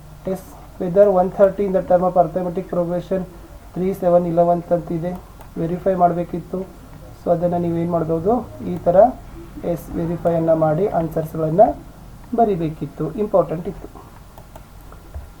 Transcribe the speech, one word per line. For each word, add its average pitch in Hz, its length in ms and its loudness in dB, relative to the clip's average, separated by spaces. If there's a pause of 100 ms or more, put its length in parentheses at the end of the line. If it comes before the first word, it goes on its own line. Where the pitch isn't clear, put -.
(320)
ಎಸ್, - 160 -8 (340)
whether 185 240 6 (140)
one 180 180 4
thirty 196 300 4
in 190 100 -2
the 175 120 0
term 180 200 6
of 175 120 -2
arithmetic 170 520 -2
progression 175 480 -2 (520)
three, 185 180 -2 (120)
seven, 175 200 4 (100)
eleven 170 400 2
ಅಂತಿದೆ, 170 380 -2 (500)
ವೆರಿಫೈ 175 400 0
ಮಾಡಬೇಕಿತ್ತು. 175 580 0 (640)
So, 180 100 0
ಅದನ್ನ 170 320 0
ನೀವೇನ್ 170 280 -2
ಮಾಡ್ಬೋದು, 165 420 0 (400)
ಈ 175 120 -6
ಥರ, 175 120 4 (760)
ಎಸ್, - 180 -8 (100)
ವೆರಿಫೈಯನ್ನು 165 560 0
ಮಾಡಿ 160 320 2
ಆನ್ಸರ್ಸ್ಗಳನ್ನು 160 800 0 (680)
ಬರಿಬೇಕಿತ್ತು, 160 720 -2 (120)
ಇಂಪಾರ್ಟೆಂಟ್ 170 440 0
ಇತ್ತು. - 200 -10 (1500)